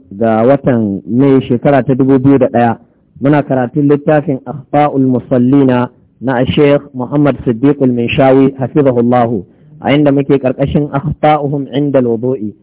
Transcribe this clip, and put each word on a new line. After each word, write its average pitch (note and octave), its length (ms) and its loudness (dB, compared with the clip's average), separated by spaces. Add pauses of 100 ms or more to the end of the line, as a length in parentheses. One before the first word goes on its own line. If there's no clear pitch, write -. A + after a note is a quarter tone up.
(120)
ga A2 340 0
watan A#2 640 0
Mai C3+ 320 2
shekara C3 400 0
ta C3+ 120 -2
dubu C3+ 280 2
biyu C#3 160 4
da B2+ 80 2
ɗaya. A#2 320 0 (420)
Muna C#3+ 220 2
karatun C#3+ 480 -2
littafin D3 560 0
Akhta'ul C#3 600 -2
Musallina B2+ 840 0 (300)
na B2 260 -2
Sheikh C#3+ 480 0
Muhammad C3 500 -2
Siddiq C#3 380 0
Al-Minshawi, C3 720 2
hafizahullahu, B2 920 0 (360)
a - 100 -2
inda C#3+ 240 2
muke C#3 240 0
karkashin C#3 560 -2
akhta'uhum C#3+ 800 -2
inda C#3 240 0
al-wudu'i A#2 640 -4